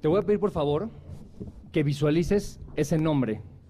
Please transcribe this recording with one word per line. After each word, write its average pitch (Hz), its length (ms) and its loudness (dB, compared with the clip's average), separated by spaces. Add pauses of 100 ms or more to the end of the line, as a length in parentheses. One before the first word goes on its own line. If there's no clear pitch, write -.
Te 156 60 2
voy 180 120 4
a 208 40 -2
pedir, 208 160 2
por 202 120 0
favor, 156 380 0 (800)
que 156 120 2
visualices 151 760 2 (160)
ese 160 220 0
nombre 131 440 0 (280)